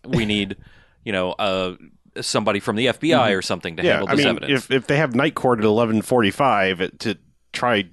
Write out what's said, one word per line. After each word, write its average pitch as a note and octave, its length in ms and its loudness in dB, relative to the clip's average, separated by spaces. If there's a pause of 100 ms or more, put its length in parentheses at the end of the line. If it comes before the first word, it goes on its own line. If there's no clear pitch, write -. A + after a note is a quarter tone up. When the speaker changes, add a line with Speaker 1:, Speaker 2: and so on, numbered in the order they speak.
Speaker 1:
We B2 220 -2
need, G2+ 300 -2 (240)
<laughs> - 240 -20
you A2 80 -6
know, F#2 200 -2
uh, F#2 440 -2 (440)
somebody G#2+ 380 -2
from G#2 160 -4
the B2 140 0
F A2+ 100 -2
B D#3+ 160 0
I B2 160 4
Speaker 2:
Mm-hmm. F#2+ 80 0
Speaker 1:
or F#2 40 -4
something F2 340 -6
to A#2+ 80 -4
Speaker 3:
Yeah, E3+ 80 2
Speaker 1:
handle F#2+ 160 0
Speaker 3:
I - 80 0
Speaker 1:
this C#3+ 80 2
Speaker 3:
mean, C3+ 120 2
Speaker 1:
evidence." - 160 -4 (120)
Speaker 3:
if, - 80 -12
if C3 160 0
they C#3+ 80 2
have C#3+ 180 0
night C#3+ 220 0
court B2 240 2
at G#2 40 0
eleven A2 380 2
forty-five G2 960 0
to G#2 180 -4 (360)
try A2+ 400 0